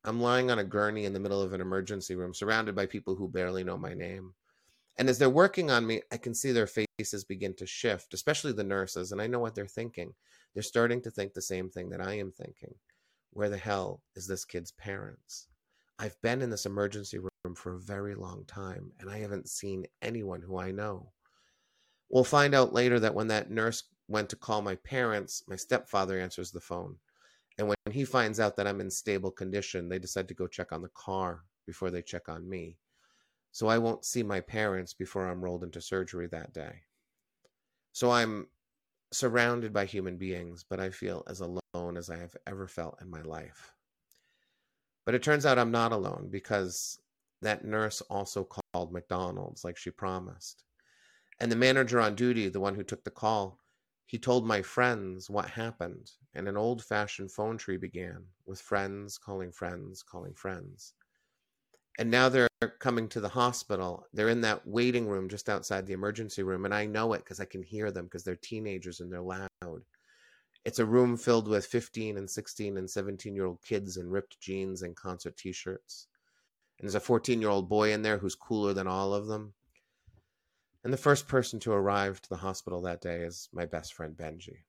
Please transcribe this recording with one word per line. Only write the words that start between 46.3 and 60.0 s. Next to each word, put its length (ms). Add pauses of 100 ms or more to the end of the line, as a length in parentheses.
because 680 (420)
that 220
nurse 380
also 420
called 480
McDonald's 720
like 140
she 140
promised. 720 (760)
And 120
the 40
manager 440
on 160
duty, 340
the 100
one 140
who 100
took 200
the 80
call, 480 (460)
he 120
told 300
my 160
friends 640
what 220
happened, 600 (220)
and 140
an 100
old-fashioned 760
phone 280
tree 180
began, 480 (200)
with 160
friends 580
calling 320
friends, 500